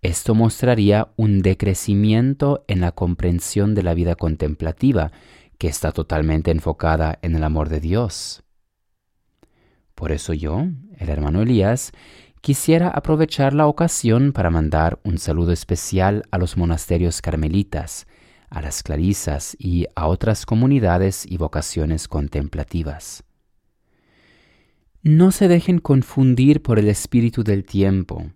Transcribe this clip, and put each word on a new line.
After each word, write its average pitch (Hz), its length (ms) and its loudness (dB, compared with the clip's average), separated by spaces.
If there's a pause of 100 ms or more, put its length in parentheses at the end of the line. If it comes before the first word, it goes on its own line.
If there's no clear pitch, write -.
esto 92 320 0
mostraría 110 800 2
un 104 260 2
decrecimiento 107 1300 0
en 92 140 0
la 87 100 0
comprensión 87 840 -2
de 98 80 0
la 85 140 0
vida 85 180 0
contemplativa, 82 960 -2 (460)
que 85 120 -2
está 78 220 -4
totalmente 78 600 -2
enfocada 80 720 -2
en 82 120 -2
el 78 80 0
amor 76 260 -2
de 78 100 -4
Dios. 98 640 -6 (1500)
Por 78 160 -6
eso 78 220 -4
yo, 78 340 -4 (320)
el 78 100 -6
hermano 76 320 0
Elías, 113 520 0 (480)
quisiera 165 480 2
aprovechar 151 640 0
la 151 100 4
ocasión 139 680 2
para 90 200 0
mandar 80 520 0
un 87 140 -2
saludo 85 360 0
especial 95 760 -2
a 95 80 -4
los 90 200 -2
monasterios 85 680 -2
carmelitas, 80 840 -4 (460)
a - 100 -10
las 71 220 -10
clarisas 78 760 -4
y 87 380 -2
a 82 100 -4
otras 92 400 -2
comunidades 110 840 2
y 90 100 -8
vocaciones 80 680 -4
contemplativas. 73 1160 -6 (1800)
No 165 280 6
se 196 160 2
dejen 175 320 4
confundir 131 840 4
por 110 180 2
el 104 100 4
espíritu 117 540 0
del 101 200 0
tiempo 95 720 0